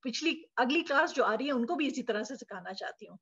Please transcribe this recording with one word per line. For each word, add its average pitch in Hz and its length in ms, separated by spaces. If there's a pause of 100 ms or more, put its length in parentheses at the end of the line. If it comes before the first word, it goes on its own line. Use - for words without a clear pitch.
पिछली, 285 420 (140)
अगली 269 240
क्लास 285 320
जो 262 80
आ 202 120
रही 247 120
है, 294 60
उनको 247 240
भी 294 100
इसी 254 160
तरह 214 200
से 269 140
सिखाना 185 360
चाहती 196 340
हूँ। 190 160